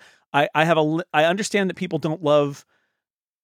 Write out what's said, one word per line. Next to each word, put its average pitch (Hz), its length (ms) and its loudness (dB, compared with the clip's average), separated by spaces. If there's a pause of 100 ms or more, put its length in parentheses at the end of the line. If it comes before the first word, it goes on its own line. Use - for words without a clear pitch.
(340)
I, 147 220 2
I 156 80 2
have 165 120 2
a 156 60 2
li-, 156 220 -2 (100)
I 151 100 4
understand 190 460 0
that 170 60 -10
people 175 240 -6
don't 165 220 -4
love 147 440 0 (760)